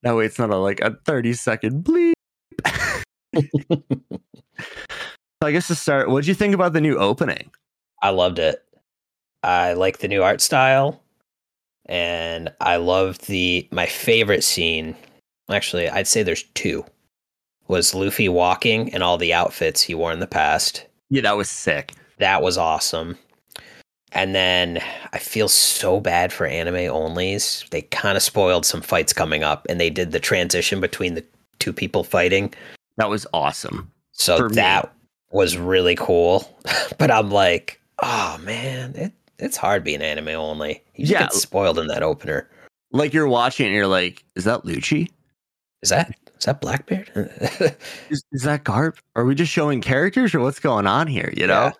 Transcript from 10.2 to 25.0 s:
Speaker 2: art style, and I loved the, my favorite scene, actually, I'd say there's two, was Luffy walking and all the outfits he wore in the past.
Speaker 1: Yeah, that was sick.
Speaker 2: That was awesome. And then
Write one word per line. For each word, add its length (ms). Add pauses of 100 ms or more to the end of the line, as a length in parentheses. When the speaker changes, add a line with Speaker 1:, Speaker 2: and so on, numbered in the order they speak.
Speaker 2:
art 180
style, 600 (840)
and 640 (100)
I 160
loved 500
the, 440
my 160
favorite 580
scene, 520 (540)
actually, 400
I'd 180
say 140
there's 220 (100)
two, 320 (840)
was 260
Luffy 360
walking 640
and 80
all 160
the 160
outfits 480
he 120
wore 160
in 100
the 60
past. 600 (240)
Speaker 1:
Yeah, 120
that 140
was 140
sick. 420 (260)
Speaker 2:
That 240
was 140
awesome. 640 (920)
And 220
then 460 (320)